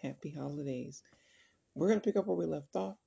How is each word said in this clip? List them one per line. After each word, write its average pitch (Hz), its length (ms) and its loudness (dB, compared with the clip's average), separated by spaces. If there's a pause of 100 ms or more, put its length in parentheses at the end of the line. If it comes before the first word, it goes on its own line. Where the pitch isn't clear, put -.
happy 139 300 -8
holidays. 139 720 -6 (720)
We're 180 140 4
gonna 214 120 6
pick - 140 2
up 196 100 4
where 190 100 2
we 170 120 0
left 147 280 -4
off 190 320 -2